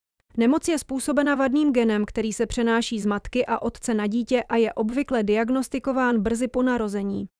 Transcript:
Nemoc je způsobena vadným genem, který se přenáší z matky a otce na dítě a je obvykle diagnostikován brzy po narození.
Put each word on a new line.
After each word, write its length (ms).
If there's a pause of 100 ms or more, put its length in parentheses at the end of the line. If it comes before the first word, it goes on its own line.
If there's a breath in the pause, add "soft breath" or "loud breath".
(380)
Nemoc 300
je 120
způsobena 560
vadným 380
genem, 320
který 280
se 120
přenáší 540
z 60
matky 400
a 160
otce 320
na 140
dítě 360
a 140
je 160
obvykle 500
diagnostikován 960
brzy 280
po 160
narození. 600 (140)